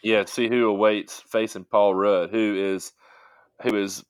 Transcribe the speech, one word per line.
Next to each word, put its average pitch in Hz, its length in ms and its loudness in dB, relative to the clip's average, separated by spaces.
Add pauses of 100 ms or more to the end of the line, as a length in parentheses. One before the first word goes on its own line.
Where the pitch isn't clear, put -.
Yeah, 107 220 2
see 117 240 -4
who 120 200 2
awaits 107 520 0
facing 110 440 -6
Paul 104 300 2
Rudd, 95 360 0
who 107 240 -2 (200)
is, - 180 -10 (720)
who 117 140 -2
is 98 340 -6